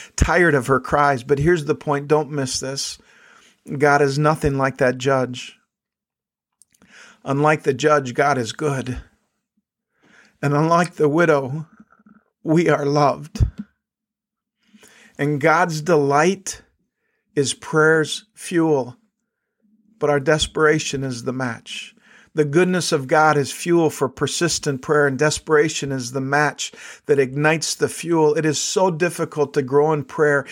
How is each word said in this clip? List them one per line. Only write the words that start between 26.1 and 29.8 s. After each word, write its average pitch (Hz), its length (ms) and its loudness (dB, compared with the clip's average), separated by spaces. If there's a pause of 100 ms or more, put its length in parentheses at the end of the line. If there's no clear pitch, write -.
the 135 80 -4
match 139 500 -2 (340)
that 139 140 2
ignites 147 560 0
the 147 140 -2
fuel. 160 440 0
It 156 120 -2
is 147 140 -2
so 190 300 0
difficult 160 640 -4
to 147 80 2
grow 143 320 2